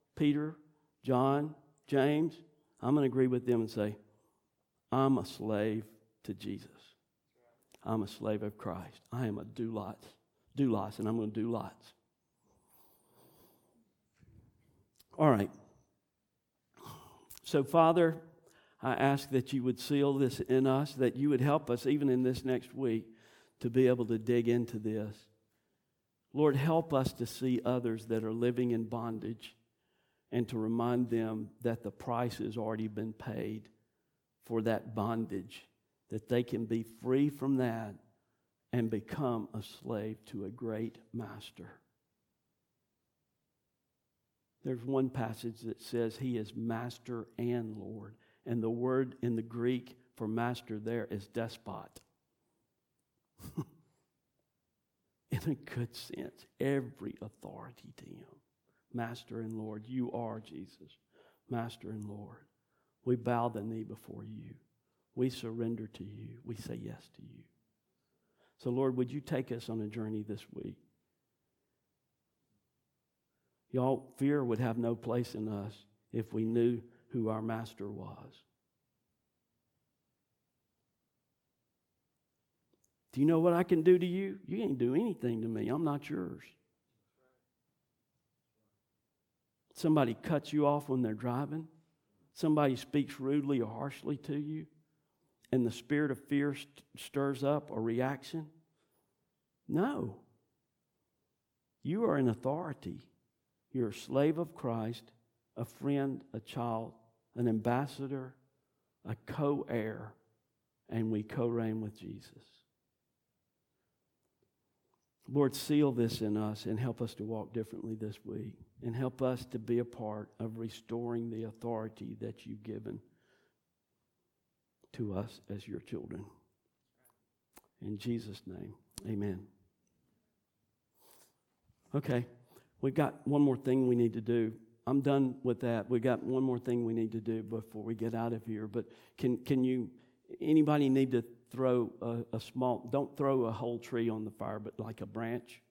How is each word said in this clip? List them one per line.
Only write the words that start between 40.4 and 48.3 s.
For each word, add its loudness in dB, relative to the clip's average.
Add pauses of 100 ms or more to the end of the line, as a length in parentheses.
a -6
great -4 (160)
master. -12 (3000)
There's -4
one 2
passage -6
that -8
says, -2
"He -2
is -6
master -6 (100)
and -2
Lord." -12 (300)